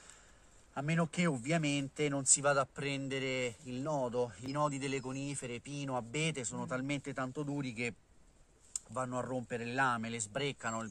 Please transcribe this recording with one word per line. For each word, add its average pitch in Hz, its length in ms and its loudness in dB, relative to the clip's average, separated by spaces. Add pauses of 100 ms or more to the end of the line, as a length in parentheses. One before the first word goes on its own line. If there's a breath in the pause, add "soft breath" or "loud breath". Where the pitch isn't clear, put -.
(720 loud breath)
a 135 80 -4
meno 165 280 4
che 175 160 2
ovviamente 143 840 2
non 139 180 0
si - 160 8
vada 139 200 6
a 127 100 2
prendere 135 920 0
il 127 120 -6
nodo. 123 680 0
I 131 100 -4
nodi 147 260 2
delle 135 240 0
conifere, 131 580 -4
pino, 139 380 -4
abete, 139 460 0
sono 123 240 -4
talmente 139 460 -2
tanto 131 300 -2
duri 139 300 -2
che 117 200 -2 (1000)
vanno 127 260 -4
a 123 40 0
rompere 120 440 -4
le 120 80 -4
lame, 120 360 2
le 117 120 -4
sbreccano, 113 680 -4